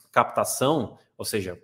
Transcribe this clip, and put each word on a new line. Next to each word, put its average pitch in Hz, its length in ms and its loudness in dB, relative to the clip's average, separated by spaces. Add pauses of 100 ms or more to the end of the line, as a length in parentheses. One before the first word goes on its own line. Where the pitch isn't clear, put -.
captação, 123 880 0 (200)
ou 104 80 -10
seja, 92 380 -6